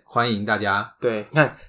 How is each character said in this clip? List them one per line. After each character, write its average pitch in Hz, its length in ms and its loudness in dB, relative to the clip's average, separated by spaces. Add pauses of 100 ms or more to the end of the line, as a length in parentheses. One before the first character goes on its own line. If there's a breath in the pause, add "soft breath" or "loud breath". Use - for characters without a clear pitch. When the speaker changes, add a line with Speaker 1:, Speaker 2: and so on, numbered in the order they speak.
Speaker 1:
欢 120 280 0
迎 104 140 -2
大 107 120 2
家。 101 420 -2
Speaker 2:
对， 107 320 -2
你 - 40 -4
看， 147 200 4 (140 loud breath)